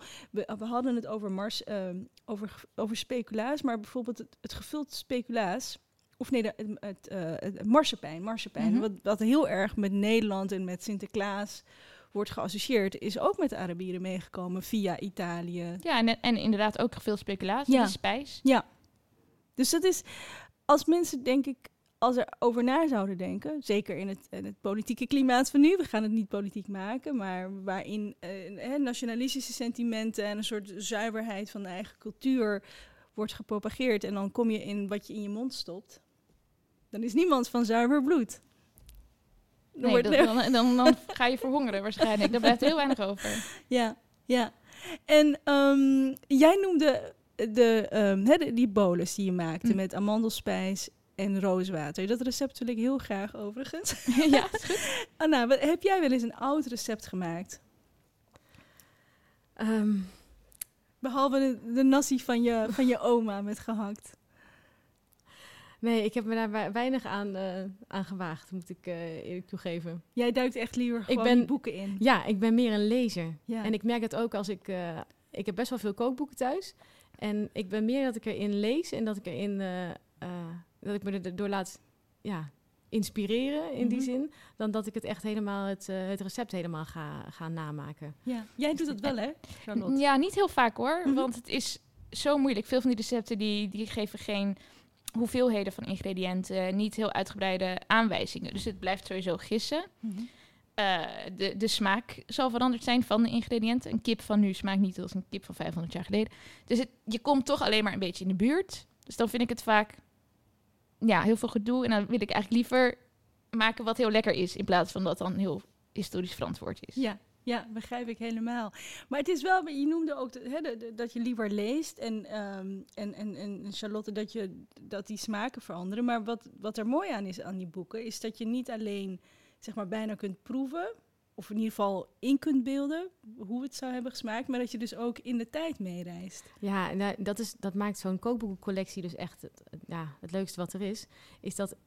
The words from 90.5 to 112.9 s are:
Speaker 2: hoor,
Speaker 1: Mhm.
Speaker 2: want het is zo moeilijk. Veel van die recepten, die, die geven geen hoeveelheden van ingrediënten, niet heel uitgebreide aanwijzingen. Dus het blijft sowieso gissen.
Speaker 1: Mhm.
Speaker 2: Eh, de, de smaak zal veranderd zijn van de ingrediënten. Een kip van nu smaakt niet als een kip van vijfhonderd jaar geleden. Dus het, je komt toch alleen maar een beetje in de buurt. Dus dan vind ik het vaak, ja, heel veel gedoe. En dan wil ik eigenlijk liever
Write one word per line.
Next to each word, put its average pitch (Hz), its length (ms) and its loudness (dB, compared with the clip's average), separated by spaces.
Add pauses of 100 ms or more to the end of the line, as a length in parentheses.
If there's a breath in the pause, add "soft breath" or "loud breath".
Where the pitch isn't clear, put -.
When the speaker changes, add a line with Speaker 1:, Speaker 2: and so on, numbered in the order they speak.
Speaker 2:
hoor, 294 280 0
Speaker 1:
Mhm. 277 100 4
Speaker 2:
want 262 200 0
het 240 140 -14
is - 300 -4 (320)
zo 294 280 2
moeilijk. 262 280 2
Veel 254 140 2
van 254 100 2
die 226 80 0
recepten, 226 400 -2
die, 208 300 0
die 202 180 -6
geven 214 320 -6
geen 202 380 -2 (640 loud breath)
hoeveelheden 226 540 2
van - 120 -12
ingrediënten, 185 920 -2
niet 208 180 0
heel 220 180 -2
uitgebreide 185 760 -2
aanwijzingen. - 640 2
Dus 190 120 -6
het 196 140 -6
blijft 185 280 -4
sowieso 185 300 -2
gissen. 294 480 -2 (160)
Speaker 1:
Mhm. 208 200 -6 (540 loud breath)
Speaker 2:
Eh, 190 260 2 (360)
de, 190 200 -2
de 214 120 0
smaak 202 580 0
zal 262 240 0
veranderd 240 340 2
zijn 247 180 4
van 226 200 2
de 233 80 4
ingrediënten. 233 600 0
Een 226 100 0
kip 226 180 0
van 208 200 2
nu 202 120 4
smaakt 190 280 0
niet 185 200 0
als - 140 -8
een 185 160 -6
kip 190 140 -8
van - 100 -16
vijfhonderd 165 380 -6
jaar 180 120 -6
geleden. 208 280 0 (320 loud breath)
Dus 233 140 2
het, 262 100 -2 (160)
je 226 140 -4
komt 269 280 2
toch 294 160 2
alleen 214 220 2
maar 196 80 0
een - 60 -4
beetje 185 260 -4
in 185 60 0
de 190 60 0
buurt. 294 500 0 (180)
Dus - 120 -14
dan 226 120 2
vind 240 140 -2
ik 240 60 2
het 233 140 -8
vaak, 214 320 4 (1040)
ja, 208 240 6
heel 220 140 6
veel 233 120 -2
gedoe. 240 360 0
En 233 60 2
dan 208 160 4
wil 226 140 0
ik 208 100 -2
eigenlijk 202 200 -2 (200)
liever 254 240 6 (560)